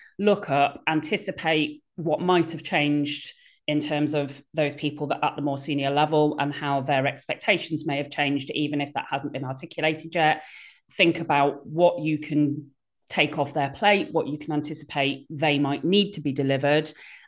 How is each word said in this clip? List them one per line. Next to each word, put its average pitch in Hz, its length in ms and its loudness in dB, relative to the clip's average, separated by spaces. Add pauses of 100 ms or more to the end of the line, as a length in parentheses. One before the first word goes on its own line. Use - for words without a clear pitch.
(180)
look 202 320 2
up, 143 380 2
anticipate 156 960 0 (140)
what 160 240 0
might 175 300 4
have 165 120 -10
changed 147 680 0 (340)
in 151 140 0
terms 147 340 0
of 139 260 -4 (120)
those 147 220 0
people 147 320 -4
that 147 140 -2
at 147 140 0
the 147 60 -6
more 139 160 0
senior 139 320 -2
level 151 500 4
and 143 140 -2
how 139 260 -2
their 135 260 2
expectations 151 800 -2
may 143 120 -2
have 143 120 -4
changed, 143 420 -2
even 147 280 -2
if 143 140 -4
that - 160 -6
hasn't 139 240 -4
been 135 100 -6
articulated 156 720 -4
yet. 156 280 2 (500)
Think 170 260 4
about 143 480 0
what 175 320 2
you 156 200 -2
can 147 480 0 (420)
take 151 280 0
off 139 160 -2
their 143 160 0
plate, 202 420 2
what 156 160 0
you 147 100 -6
can 156 140 -10
anticipate 147 800 -4
they 147 300 2
might 143 260 0
need 202 260 4
to - 80 -10
be 147 140 -2
delivered, 143 580 2 (360)